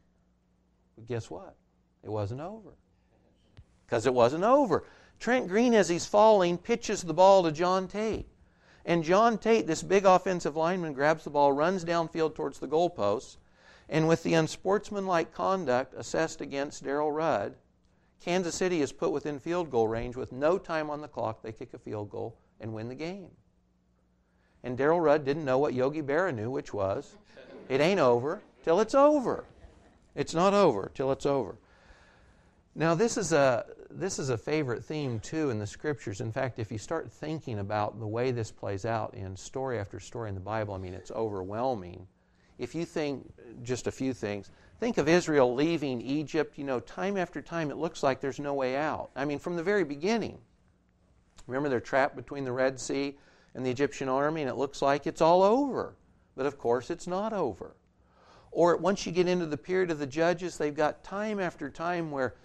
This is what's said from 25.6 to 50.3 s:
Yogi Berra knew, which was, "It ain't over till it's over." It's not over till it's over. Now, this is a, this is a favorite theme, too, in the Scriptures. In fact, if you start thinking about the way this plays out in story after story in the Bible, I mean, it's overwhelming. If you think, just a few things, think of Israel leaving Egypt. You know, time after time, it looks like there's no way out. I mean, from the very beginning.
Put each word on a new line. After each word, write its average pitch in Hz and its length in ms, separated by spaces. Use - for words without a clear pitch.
Yogi 139 280
Berra 151 320
knew, 110 160
which 143 220
was, 101 440
"It 135 120
ain't 180 200
over 131 400
till 170 180
it's 220 140
over." 269 500
It's 143 200
not 190 200
over 160 400
till 135 180
it's 131 140
over. 135 300
Now, 160 200
this 226 240
is 165 140
a, 135 340
this 165 280
is 143 120
a 117 80
favorite 131 460
theme, 139 360
too, 156 300
in 110 80
the 104 80
Scriptures. 127 540
In 113 120
fact, 131 260
if 110 140
you 110 60
start 160 320
thinking 147 480
about 104 400
the 113 80
way 120 240
this 117 200
plays 101 360
out 110 280
in 95 220
story 131 420
after 98 220
story 117 280
in 101 60
the 95 60
Bible, 104 320
I 95 60
mean, 92 160
it's - 160
overwhelming. 101 960
If 123 160
you 165 100
think, 147 460
just 120 240
a 101 60
few 131 220
things, 101 360
think 233 180
of 147 120
Israel 151 460
leaving 143 460
Egypt. 143 580
You 143 60
know, 131 160
time 190 360
after 170 260
time, 160 280
it 127 60
looks 160 260
like 131 180
there's 131 180
no 143 160
way 131 220
out. 147 400
I 135 80
mean, 147 140
from 175 180
the 170 60
very 196 220
beginning. 151 540